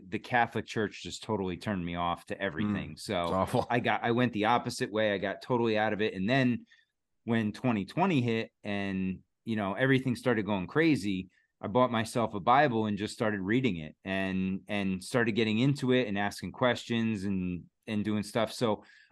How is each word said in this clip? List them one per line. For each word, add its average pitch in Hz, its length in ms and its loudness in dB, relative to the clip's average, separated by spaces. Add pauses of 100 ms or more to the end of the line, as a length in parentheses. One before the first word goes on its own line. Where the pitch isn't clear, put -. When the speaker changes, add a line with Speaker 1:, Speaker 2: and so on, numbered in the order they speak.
Speaker 1:
the 101 100 -4
Catholic 113 480 0
Church - 360 -4
just - 200 -10
totally 95 340 -2
turned 92 280 -4
me 85 120 -4
off 87 300 -2
to - 140 -8
everything. 98 540 -2
Speaker 2:
Mm, 78 60 -16
Speaker 1:
So 92 220 -2
Speaker 2:
it's 85 100 -2
awful. 95 380 2
Speaker 1:
I 120 100 2
got, 110 220 0
I 120 100 0
went 120 200 2
the 107 140 0
opposite 120 440 0
way. 104 220 2
I 98 60 0
got 98 240 -4
totally 117 360 0
out 107 140 2
of 98 80 -2
it. 107 140 0
And 92 140 -2
then 123 380 2 (580)
when 110 280 0
twenty 110 320 0
twenty 165 360 2
hit 113 300 0 (140)
and, 98 540 -2 (260)
you 113 120 -4
know, 98 180 -2
everything 131 420 2
started 113 300 0
going 95 200 0
crazy, 101 600 0 (320)
I 110 80 -6
bought 123 240 4
myself 113 420 0
a 104 60 -4
Bible 127 460 4
and 104 120 0
just 104 160 -4
started 107 260 -2
reading 107 360 2
it 78 180 -10 (100)
and, 95 640 -2
and 98 380 -2
started 117 280 2
getting 107 280 2
into 135 320 2
it 127 160 4
and 101 100 -2
asking 101 340 -4
questions 113 720 0
and, 92 380 -2 (240)
and 104 180 -2
doing 107 200 0
stuff. 110 280 -2
So 107 300 0 (300)